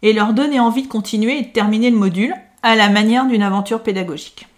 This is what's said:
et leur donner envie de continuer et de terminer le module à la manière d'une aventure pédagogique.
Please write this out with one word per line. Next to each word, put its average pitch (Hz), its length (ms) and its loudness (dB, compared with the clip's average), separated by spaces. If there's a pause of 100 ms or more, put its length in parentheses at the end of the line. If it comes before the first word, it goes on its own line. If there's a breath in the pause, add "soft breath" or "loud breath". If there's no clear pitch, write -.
et 214 120 4
leur 214 180 0
donner 269 300 0
envie 233 220 0
de 262 40 -10
continuer 220 520 -2
et - 20 -4
de - 100 -8
terminer 220 380 0
le 233 80 4
module 196 360 0 (300)
à 226 140 4
la 208 100 4
manière 220 380 2
d'une 233 180 2
aventure 202 400 -2
pédagogique. 185 640 -8 (100)